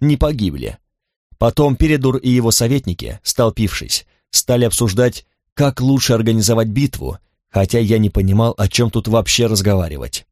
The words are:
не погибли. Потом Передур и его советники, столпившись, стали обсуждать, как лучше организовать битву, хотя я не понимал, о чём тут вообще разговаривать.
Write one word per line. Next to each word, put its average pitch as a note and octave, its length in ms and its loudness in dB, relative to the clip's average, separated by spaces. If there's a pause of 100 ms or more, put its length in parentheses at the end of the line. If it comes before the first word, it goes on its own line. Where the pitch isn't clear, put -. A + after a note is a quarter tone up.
не C#3+ 160 2
погибли. F2+ 600 -4 (600)
Потом C3+ 400 2
Передур C#3 400 2
и B2+ 120 -2
его A#2+ 220 2
советники, A#2 720 -2
столпившись, - 840 -2 (260)
стали A#2+ 340 0
обсуждать, A2+ 600 0 (280)
как C#3 260 0
лучше C3 340 2
организовать A2+ 540 2
битву, G#2+ 520 -4 (300)
хотя G2 300 0
я A2 200 2
не G#2 100 2
понимал, G2+ 480 2
о G#2+ 100 0
чём A#2 240 0
тут A2+ 160 -4
вообще A2+ 380 0
разговаривать. F#2+ 880 -2